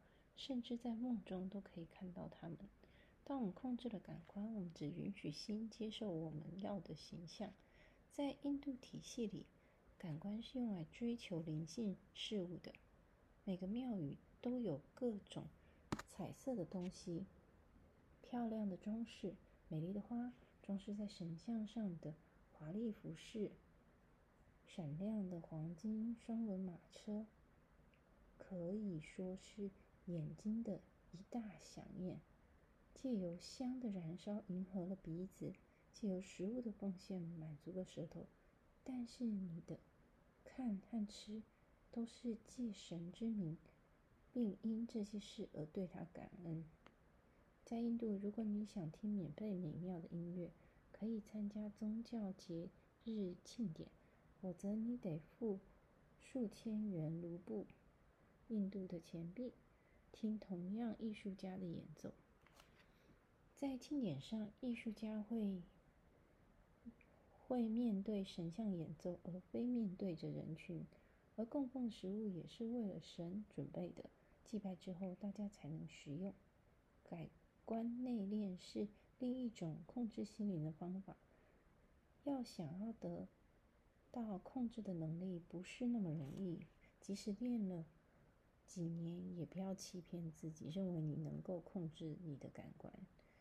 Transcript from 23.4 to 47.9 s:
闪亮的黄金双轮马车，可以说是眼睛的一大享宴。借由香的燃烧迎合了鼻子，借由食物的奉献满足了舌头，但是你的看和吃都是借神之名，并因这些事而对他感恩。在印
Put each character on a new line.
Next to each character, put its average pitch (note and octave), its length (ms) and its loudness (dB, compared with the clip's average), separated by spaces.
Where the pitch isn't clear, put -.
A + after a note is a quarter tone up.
闪 D3+ 320 -4
亮 G#3 280 2
的 F3 140 -2
黄 D#3+ 340 -2
金 A3 480 2
双 A3+ 220 2
轮 F#3+ 140 2
马 F3+ 180 0
车， G#3+ 340 -2
可 F3 360 -2
以 G3+ 260 0
说 F#3 380 -4
是 - 340 -4
眼 D#3 300 0
睛 A3 260 2
的 G#3 200 0
一 E3+ 40 -10
大 A#3+ 100 2
享 - 200 -10
宴。 F3+ 200 0
借 B3+ 220 2
由 F3 240 4
香 B3+ 400 -2
的 A#3+ 100 2
燃 F3 260 0
烧 G#3 320 0
迎 F#3 160 2
合 F#3 220 0
了 F#3+ 100 0
鼻 F3 320 -2
子， E3 260 -4
借 - 160 0
由 F#3 140 4
食 F#3 240 -4
物 B3 160 2
的 A#3 100 0
奉 G3 260 0
献 F#3 240 -2
满 D#3+ 360 -4
足 E3+ 160 -8
了 F#3 100 2
舌 E3 240 -4
头， E3 200 -8
但 B3+ 240 -2
是 A#3+ 200 -2
你 F#3+ 420 2
的 E3 100 -4
看 A#3 320 2
和 G#3 280 0
吃 G#3+ 380 -6
都 A#3 140 2
是 A#3 320 0
借 A#3+ 240 0
神 F3 400 -4
之 A3+ 140 0
名， G3 320 4
并 G#3+ 300 6
因 A3+ 260 4
这 A3 160 2
些 G3+ 160 -2
事 - 340 -4
而 D#3 120 0
对 F#3+ 200 0
他 E3+ 280 -4
感 - 180 -8
恩。 E3 180 -2
在 A#3 160 0
印 A#3 160 6